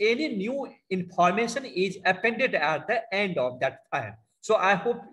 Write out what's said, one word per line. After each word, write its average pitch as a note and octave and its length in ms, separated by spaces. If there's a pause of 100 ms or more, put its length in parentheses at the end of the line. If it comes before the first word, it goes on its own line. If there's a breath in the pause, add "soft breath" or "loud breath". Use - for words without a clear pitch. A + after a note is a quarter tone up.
any A#3+ 280
new A#3+ 440 (160)
information F#3+ 760
is F#3 420
appended A3 480
at D3+ 320
the A3+ 160 (100)
end F#3+ 260
of B2+ 200
that C3+ 220 (100)
file. A2+ 240 (260)
So A3 140
I F#3+ 220
hope, A#3 220
uh, - 40 (100)